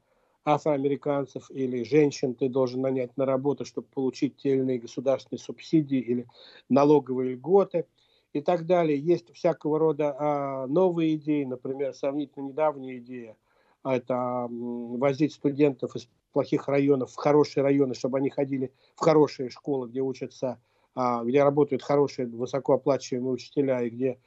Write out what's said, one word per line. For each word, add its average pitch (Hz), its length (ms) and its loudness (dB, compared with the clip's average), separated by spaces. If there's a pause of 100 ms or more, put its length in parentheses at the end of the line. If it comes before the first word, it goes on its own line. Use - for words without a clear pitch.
(440)
афроамериканцев 143 1080 -2
или 127 320 -4
женщин 135 500 2
ты 135 140 -2
должен 127 320 0
нанять 131 360 -2
на 135 80 0
работу, 131 400 -2
чтобы - 300 -12
получить 131 440 -4
те 139 120 -2
или 135 80 4
иные 131 220 -2
государственные 127 580 -4
субсидии 139 640 0
или 120 260 -2 (420)
налоговые 131 640 4
льготы 170 500 2 (480)
и 147 80 -2
так 170 260 0
далее. 165 320 2
Есть 165 360 0
всякого 156 440 0
рода, 147 400 2
а, 139 480 -2
новые 170 480 2
идеи, 147 300 0
например, 131 500 -6
сравнительно 139 540 -6
недавняя 135 500 -2
идея – 120 380 -14 (480)
это, 127 300 -2 (360)
м, 120 480 -8
возить 143 340 0
студентов 139 640 0
из - 140 -12 (240)
плохих 139 340 -2
районов 139 460 2
в - 40 -18
хорошие 147 460 4
районы, 139 320 2
чтобы 127 240 -2
они 135 100 0
ходили 135 440 -4 (240)
в - 40 -10
хорошие 147 480 4
школы, 131 400 -6
где 123 120 -6
учатся, 127 600 -6 (360)
а, 123 260 0
где 131 220 4
работают 143 380 2
хорошие, 139 440 0
высокооплачиваемые 127 1080 -2
учителя 131 500 -2
и 120 80 -4
где 123 360 -4